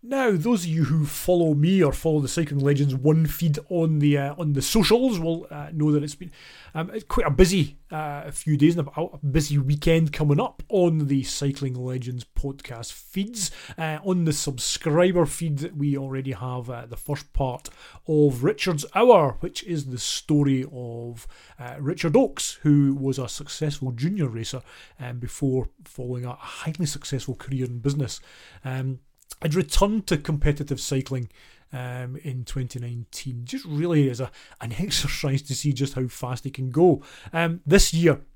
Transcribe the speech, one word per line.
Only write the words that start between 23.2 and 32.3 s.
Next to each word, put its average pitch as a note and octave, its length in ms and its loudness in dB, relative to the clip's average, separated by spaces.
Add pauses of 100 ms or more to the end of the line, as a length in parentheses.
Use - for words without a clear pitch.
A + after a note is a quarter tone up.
successful C#3+ 640 -6
junior D#3 340 -2
racer, A2+ 340 -8 (380)
um, B2 200 -10
before B2+ 500 -2 (160)
following B2 400 -8
a B2 80 -8
highly - 520 -6
successful C3+ 500 -6
career C3 280 -6
in B2 160 -6
business. C#3 400 -2 (460)
Um, C3 340 -6 (440)
I'd D3+ 120 0
returned G3+ 500 2
to E3 120 0
competitive D3 640 -2
cycling, C3 500 -4 (440)
um, B2 440 -8
in B2+ 280 -8